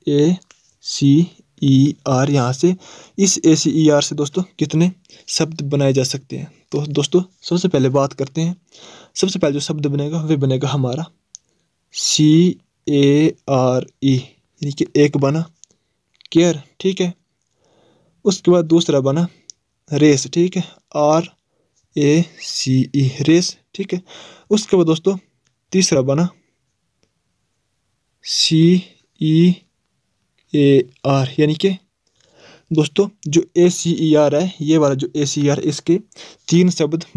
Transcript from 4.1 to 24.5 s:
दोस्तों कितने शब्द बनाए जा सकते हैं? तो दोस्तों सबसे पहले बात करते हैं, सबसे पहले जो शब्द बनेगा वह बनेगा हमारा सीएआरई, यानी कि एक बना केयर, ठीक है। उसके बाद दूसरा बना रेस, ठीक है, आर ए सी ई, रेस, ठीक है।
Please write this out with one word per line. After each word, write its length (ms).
दोस्तों 280
कितने 340
शब्द 360
बनाए 280
जा 120
सकते 320
हैं? 160
तो 160
दोस्तों 340
सबसे 260
पहले 220
बात 220
करते 280
हैं, 160
सबसे 220
पहले 140
जो 100
शब्द 240
बनेगा 340
वह 160
बनेगा 320
हमारा 380
सीएआरई, 2250
यानी 600
कि 140
एक 200
बना 280
केयर, 300
ठीक 200
है। 140
उसके 260
बाद 160
दूसरा 360
बना 260
रेस, 380
ठीक 280
है, 80
आर 320
ए 280
सी 560
ई, 140
रेस, 360
ठीक 200
है। 80